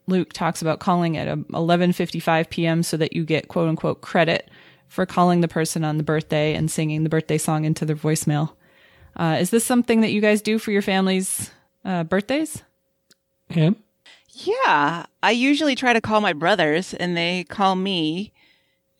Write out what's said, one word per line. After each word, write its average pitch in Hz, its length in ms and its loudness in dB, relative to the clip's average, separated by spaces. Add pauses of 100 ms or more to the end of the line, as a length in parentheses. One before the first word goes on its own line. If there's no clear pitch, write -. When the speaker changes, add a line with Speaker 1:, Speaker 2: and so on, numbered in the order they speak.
Speaker 1:
Luke 185 260 0
talks 170 300 -4
about 160 180 -2
calling 175 380 0
at, 156 100 -4
um, 151 240 -4
eleven 175 400 2
fifty-five 165 580 -2
P 165 160 -2
M 165 160 2
so 165 140 -4
that 156 160 -2
you 165 120 -4
get 156 240 -2
quote 170 200 -2
unquote 156 320 -2
credit - 480 0 (400)
for - 160 -4
calling 175 380 2
the 165 60 2
person 160 360 -2
on 151 140 -2
the 156 60 0
birthday 156 500 0
and 160 160 -2
singing 156 320 -2
the 160 80 0
birthday 160 260 0
song 156 280 0
into 156 200 -2
their 151 120 -2
voicemail. 156 560 -2 (640)
Uh, 160 240 0
is 180 100 0
this 226 140 2
something 240 360 2
that 220 120 4
you 208 100 0
guys 214 180 4
do 214 180 0
for 220 120 -8
your 202 120 2
family's, 190 680 0 (340)
uh, 180 200 -4
birthdays? 262 580 -2 (880)
Speaker 2:
Anne? 165 260 2 (540)
Speaker 3:
Yeah, 170 720 0 (180)
I 196 100 4
usually 277 420 2
try 247 180 2
to 226 80 2
call 214 220 0
my 196 100 2
brothers, 165 640 0
and 180 220 -2
they 175 280 -2
call 190 320 0
me. 185 560 -2 (680)